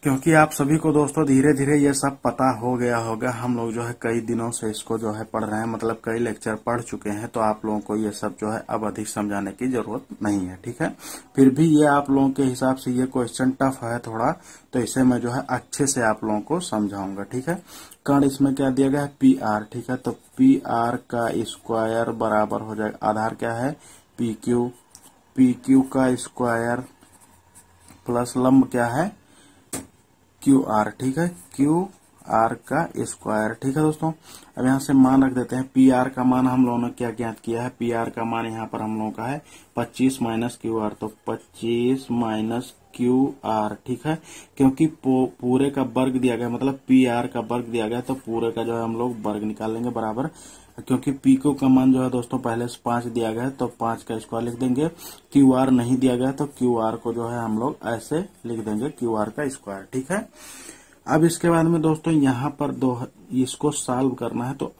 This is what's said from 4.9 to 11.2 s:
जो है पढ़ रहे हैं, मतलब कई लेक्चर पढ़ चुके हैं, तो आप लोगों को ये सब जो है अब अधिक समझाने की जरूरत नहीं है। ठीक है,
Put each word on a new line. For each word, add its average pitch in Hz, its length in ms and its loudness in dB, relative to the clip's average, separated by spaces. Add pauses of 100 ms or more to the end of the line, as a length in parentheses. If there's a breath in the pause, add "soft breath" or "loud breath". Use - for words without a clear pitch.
जो 110 140 -4
है 107 140 -8
पढ़ 110 180 -4
रहे 107 160 -4
हैं, 113 60 -4
मतलब 113 380 -4
कई 113 140 -4
लेक्चर 113 380 -4
पढ़ 120 260 -2
चुके 107 280 -8
हैं, 107 180 -8
तो - 120 -4
आप 107 240 0
लोगों 107 160 -2
को 107 160 -4
ये 107 160 -2
सब 104 280 -6
जो 107 100 -4
है 110 200 -4
अब 110 160 -4
अधिक 104 220 -6
समझाने 101 440 -4
की 123 160 -6
जरूरत 110 380 -6 (160)
नहीं 101 240 -2
है। 92 180 -12
ठीक 120 180 -6
है, 170 60 -2 (480 loud breath)